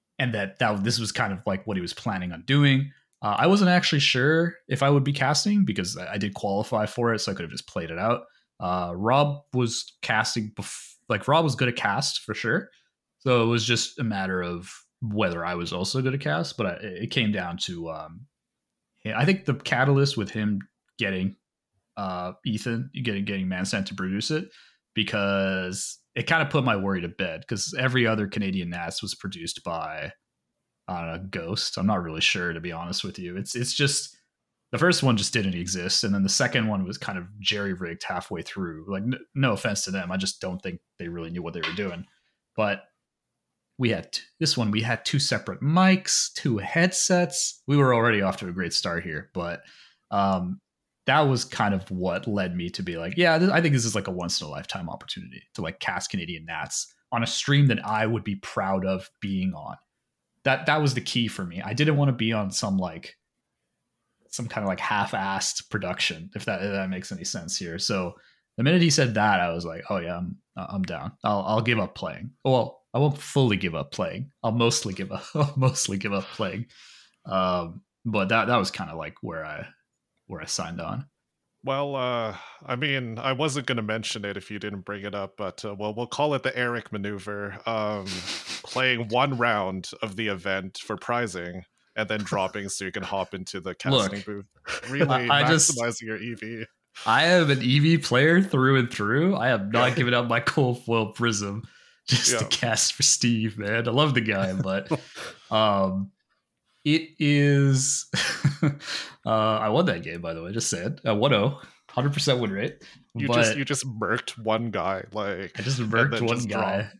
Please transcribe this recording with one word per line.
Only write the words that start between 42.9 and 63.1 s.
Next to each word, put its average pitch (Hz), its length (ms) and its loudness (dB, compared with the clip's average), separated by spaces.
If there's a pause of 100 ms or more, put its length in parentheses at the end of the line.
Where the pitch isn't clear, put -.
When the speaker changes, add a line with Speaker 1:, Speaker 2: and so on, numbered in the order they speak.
Speaker 1:
we 123 120 2
had 87 220 -4
t-, - 100 -6 (160)
this - 180 0
one, 110 140 0
we 107 120 0
had 117 220 -2
two - 140 0
separate - 440 -2
mics, 185 720 4
two 117 240 0
headsets. 175 1080 0
We 143 120 4
were 131 160 6
already 113 260 4
off 95 180 2
to 98 100 -8
a 87 40 -8
great 87 220 -4
start 85 280 -2
here, 76 300 -8
but, 85 300 -6 (480)
um, 95 500 0 (460)
that 147 160 6
was 135 220 4
kind 101 300 0
of 92 160 -4
what 92 380 -2
led 92 260 0
me 87 160 -4
to - 120 -8
be 175 140 -6
like, 170 200 -6
"Yeah, 170 220 6
th-, 185 120 6
I 165 100 4
think 156 140 4
this 120 100 4
is, 107 120 -2
like, 98 100 -2
a 95 60 -4
once-in-a-lifetime 87 760 -6
opportunity - 540 -12 (120)
to, - 80 -8
like, 80 180 -6
cast 90 300 -4
Canadian 85 340 -8
Nats 78 500 -8 (160)
on 117 140 -2
a - 20 -4
stream 143 400 4
that 113 180 2
I 110 220 0
would 110 160 0
be 101 140 -4
proud 98 500 -2
of 95 240 -2 (100)
being 95 320 -2
on." 76 240 -12 (680)
That, 135 220 2
that 156 140 4
was 139 140 4
the 120 60 -2
key 120 260 0
for 98 180 -4
me. 85 160 -8
I 104 140 -6
didn't 147 220 4
wanna 143 160 4
be 113 200 0
on 104 200 0
some, 98 260 0
like, 87 380 -6 (1120)